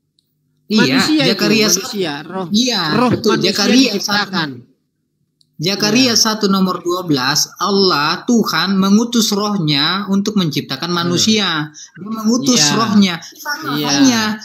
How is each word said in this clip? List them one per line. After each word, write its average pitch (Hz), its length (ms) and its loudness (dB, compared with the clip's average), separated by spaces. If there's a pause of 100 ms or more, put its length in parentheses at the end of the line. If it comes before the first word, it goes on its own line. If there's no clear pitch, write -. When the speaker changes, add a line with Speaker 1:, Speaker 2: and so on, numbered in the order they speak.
(720)
Speaker 1:
Iya, 214 80 2
Speaker 2:
Manusia 285 420 4
itu, 254 140 2
Speaker 1:
Zakaria 214 320 2
satu. 202 160 2
Speaker 2:
manusia, 180 300 -4 (100)
roh, 180 260 -8
Speaker 1:
Iya, 220 340 0 (120)
Speaker 2:
roh 233 160 2
Speaker 1:
betul, - 240 0
Speaker 2:
manusia 175 160 0
Speaker 1:
Zakaria 214 400 2
Speaker 2:
diciptakan. 196 640 -4
Speaker 1:
satu. 120 160 -20 (920)
Zakaria 208 400 2
Speaker 2:
Iya. 240 140 2
Speaker 1:
satu 214 320 0
nomor 190 320 2
dua 175 240 -4
belas, 143 340 0 (180)
Allah, 180 680 0
Tuhan 196 500 0
mengutus 208 560 2
rohnya 190 760 -2
untuk 196 260 -2
menciptakan 160 560 -4
Speaker 2:
Hmm. 175 80 -2
Speaker 1:
manusia. 175 720 0
Dia - 400 -18
mengutus 233 480 0
Speaker 2:
Iya. 147 160 2
Speaker 1:
rohnya. 208 480 2
Sama 302 480 -10
Speaker 2:
Iya. 294 160 -4
Speaker 1:
halnya 269 360 4 (220)